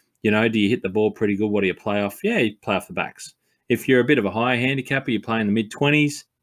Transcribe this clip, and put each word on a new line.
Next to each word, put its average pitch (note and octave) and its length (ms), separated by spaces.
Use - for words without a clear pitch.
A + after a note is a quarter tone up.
You - 80
know, A2 180
do A2+ 120
you G2+ 100
hit A#2+ 140
the G2 60
ball G#2+ 200
pretty G#2 260
good? G#2 120
What G#2 140
do F#2+ 60
you F2 60
play G#2 300
off? G2+ 200
Yeah, A3+ 140
you A2+ 240
play G#2 140
off F2+ 100
the F#2 80
backs. - 400
If A#2 180
you're B2+ 140
a A#2 40
bit C#3+ 140
of G2+ 60
a G2 40
higher A#2 280
handicapper, C3+ 520
you A2 100
play A2+ 220
in G#2+ 60
the G2+ 60
mid-twenties, C#3+ 720